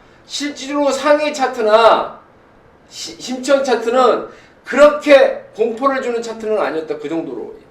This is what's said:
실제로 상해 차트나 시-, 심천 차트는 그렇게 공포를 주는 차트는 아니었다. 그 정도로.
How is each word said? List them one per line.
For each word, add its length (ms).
실제로 640
상해 440
차트나 880
시-, 320
심천 440
차트는 640
그렇게 800
공포를 460
주는 200
차트는 360
아니었다. 400
그 120
정도로. 460